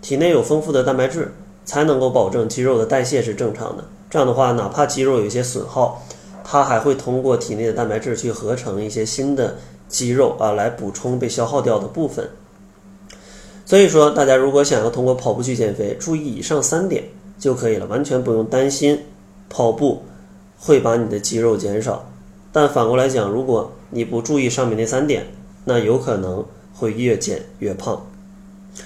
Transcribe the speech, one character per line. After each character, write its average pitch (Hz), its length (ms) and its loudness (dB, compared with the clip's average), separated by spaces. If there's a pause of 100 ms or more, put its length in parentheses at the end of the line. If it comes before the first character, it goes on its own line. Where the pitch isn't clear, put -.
体 139 140 -4
内 165 140 4
有 143 120 4
丰 156 180 2
富 151 120 -4
的 131 100 2
蛋 131 140 0
白 131 100 2
质， 160 260 -4 (320)
才 143 200 0
能 143 160 2
够 127 100 2
保 117 180 4
证 110 200 0
肌 123 140 -4
肉 131 140 4
的 113 80 2
代 127 200 2
谢 127 180 0
是 113 120 -2
正 107 200 -4
常 - 220 -8
的。 - 80 -12 (260)
这 165 80 0
样 135 80 4
的 120 80 2
话， 127 180 2
哪 113 160 0
怕 147 160 0
肌 139 180 -2
肉 131 160 2
有 104 60 0
一 104 60 -4
些 120 120 -2
损 123 240 -6
耗， - 360 -2 (400)
它 143 220 2
还 123 160 0
会 139 140 2
通 131 280 -4
过 127 140 2
体 113 180 -4
内 110 120 -2
的 110 80 0
蛋 117 140 -2
白 107 100 -2
质 113 180 -4
去 117 160 -4
合 107 240 -4
成 104 260 -6
一 110 60 -6
些 110 160 -4
新 139 320 -2
的 120 220 -2 (280)
肌 123 240 -4
肉 127 300 4
啊， 107 120 2
来 104 160 0
补 110 220 -8
充 123 280 -4
被 120 100 -2
消 117 180 -2
耗 135 140 0
掉 113 180 0
的 98 80 -4
部 156 220 -4
分。 - 220 -8 (1400)
所 190 120 6
以 202 80 8
说， 151 240 6
大 147 140 2
家 135 100 6
如 131 160 4
果 143 140 4
想 127 180 0
要 113 80 0
通 127 140 -4
过 127 100 4
跑 123 200 -2
步 123 80 -4
去 127 120 -2
减 113 200 0
肥， 104 260 -4
注 165 160 -4
意 151 80 -4
以 113 180 -8
上 151 180 -2
三 170 280 0
点 170 160 -2 (340)
就 135 160 0
可 120 160 -2
以 110 60 0
了， 98 100 -6
完 110 160 -2
全 131 220 -2
不 123 80 0
用 110 140 2
担 131 220 2
心 147 300 2 (520)
跑 117 200 2
步 127 320 0 (560)
会 139 220 4
把 117 160 2
你 117 120 0
的 104 120 -4
肌 113 160 -4
肉 113 200 2
减 101 240 -2
少。 110 300 -6 (400)
但 151 180 4
反 123 200 2
过 120 80 2
来 131 120 4
讲， 113 220 0
如 120 140 -2
果 120 260 0 (200)
你 117 140 -4
不 117 180 -4
注 143 180 0
意 127 80 2
上 123 180 0
面 113 100 -2
那 113 80 0
三 127 220 -2
点， 123 200 0 (380)
那 123 140 2
有 110 180 2
可 127 200 -2
能 92 280 -4 (300)
会 110 180 -4
越 117 240 0
减 98 260 -4 (180)
越 101 140 -4
胖。 98 300 -6 (800)